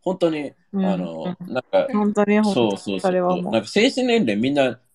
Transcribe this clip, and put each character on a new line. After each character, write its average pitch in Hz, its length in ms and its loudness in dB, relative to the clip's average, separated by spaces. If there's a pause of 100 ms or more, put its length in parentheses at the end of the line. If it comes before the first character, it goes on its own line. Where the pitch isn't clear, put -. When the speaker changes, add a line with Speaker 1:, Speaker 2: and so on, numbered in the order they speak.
Speaker 1:
本 185 140 -2
当 170 100 4
に、 151 240 -4 (180)
Speaker 2:
う 196 100 -2
ん。 190 40 2
Speaker 1:
あ 190 100 0
の、 175 420 -6
Speaker 2:
う 180 60 -14
ん。 185 100 -10
Speaker 1:
な 247 60 -2
ん - 40 -6
か、 - 280 0
Speaker 2:
本 208 220 0
当 208 100 2
に、 208 160 4
本 214 40 2
当 208 60 2
に。 196 40 0
Speaker 1:
そ 117 140 2
う - 40 0
そ 98 60 -2
う - 0 -
そ 101 180 -6
う。 190 60 -4
Speaker 2:
そ 185 100 0
れ 180 80 0
は 180 160 0
も 180 140 -6
う。 - 20 -4
Speaker 1:
な 113 80 2
ん - 40 0
か、 - 40 -12
精 240 240 2
神 254 160 -2
年 233 140 2
齢 107 160 0
み 127 140 0
ん - 20 -2
な、 131 260 0 (160)